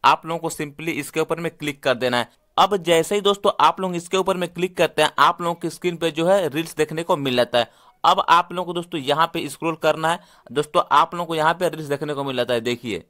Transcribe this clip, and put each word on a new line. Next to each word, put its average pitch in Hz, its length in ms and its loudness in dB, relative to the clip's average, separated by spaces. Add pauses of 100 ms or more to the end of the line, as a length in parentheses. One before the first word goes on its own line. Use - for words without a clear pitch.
आप 147 220 4
लोगों 165 140 -4
को 160 120 -6
simply 151 400 -8
इसके 143 280 -6
ऊपर 160 200 -2
में 151 120 -6
क्लिक 147 320 -8
कर 135 120 2
देना 123 220 0
है। 120 120 -2 (280)
अब 196 220 4
जैसे 165 360 2
ही 208 60 0
दोस्तों 202 300 2 (100)
आप 170 200 4
लोग 180 140 -4
इसके 175 220 -4
ऊपर 190 200 0
में 180 120 -4
क्लिक 180 280 -6
करते 156 240 2
हैं, 151 180 2
आप 160 220 4
लोगों 170 140 -4
की 165 140 -6
स्क्रीन 175 280 -4
पे 165 140 -2
जो 165 160 0
है 190 220 4
रील्स 160 260 -6
देखने 156 280 -2
को 170 140 0
मिल 135 180 -2
जाता 120 240 2
है। 117 100 -2 (340)
अब 185 260 4
आप 175 240 4
लोगों 180 120 -6
को 175 80 -8
दोस्तों 170 280 -6
यहाँ 143 320 2
पे 170 160 -6
स्क्रॉल 160 340 -6
करना 160 280 0
है। 175 80 -4 (320)
दोस्तों 147 320 0 (100)
आप 165 220 4
लोगों 175 100 -4
को 165 100 -6
यहाँ 156 180 2
पे 175 160 -2
रील्स 160 180 -10
देखने 147 260 -4
को 139 100 -4
मिल 135 120 -6
जाता 123 180 0
है, 117 80 0
देखिए। 117 480 -4